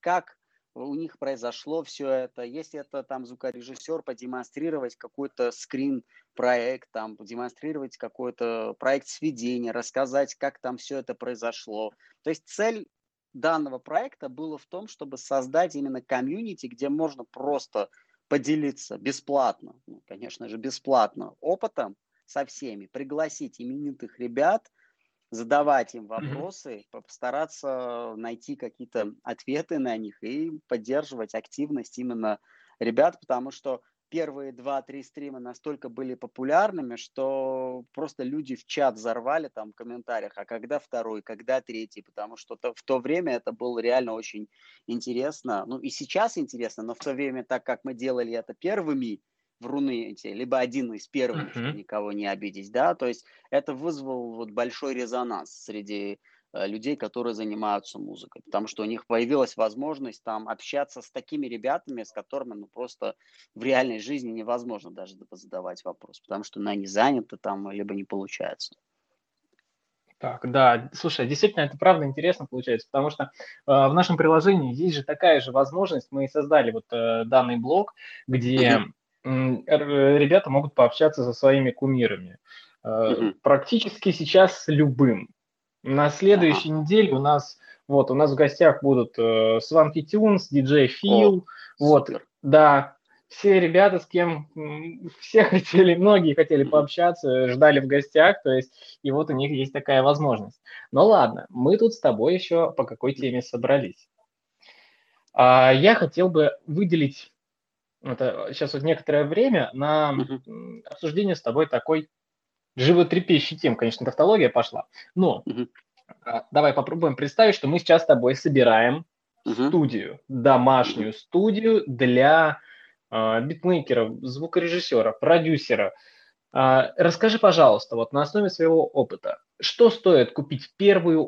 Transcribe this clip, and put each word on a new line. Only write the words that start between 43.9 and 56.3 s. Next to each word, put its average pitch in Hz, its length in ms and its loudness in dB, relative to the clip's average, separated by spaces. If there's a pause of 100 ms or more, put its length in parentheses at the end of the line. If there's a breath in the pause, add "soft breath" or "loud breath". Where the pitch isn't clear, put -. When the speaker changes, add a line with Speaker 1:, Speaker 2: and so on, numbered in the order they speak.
Speaker 1:
очень 107 340 -14 (380 soft breath)
интересно. 120 800 -6
Ну, 127 120 -10
и - 120 -12
сейчас 196 480 -4
интересно, 120 440 -10
но 113 120 -10
в - 40 -16
то 143 140 -8
время, 131 320 -8
так 123 200 -6
как 123 200 -6
мы 135 100 -12
делали 120 380 -6
это 117 220 -10
первыми, 151 640 -6 (400)
вруны 123 500 -6
эти, - 180 -18
либо 123 300 -4
один 123 360 -4
из - 140 -16
первых, 143 440 -6
чтобы 123 100 -12
Speaker 2:
Мгм. 147 160 -8
Speaker 1:
никого 104 340 -8
не 104 140 -8
обидеть, 98 460 -10
да, 151 220 0
то 135 120 -8
есть 120 180 -10 (260 soft breath)
это 139 240 -4
вызвало 131 640 -10
вот 113 140 -14
большой 123 440 -8
резонанс 120 580 -10
среди, 101 680 -12 (340)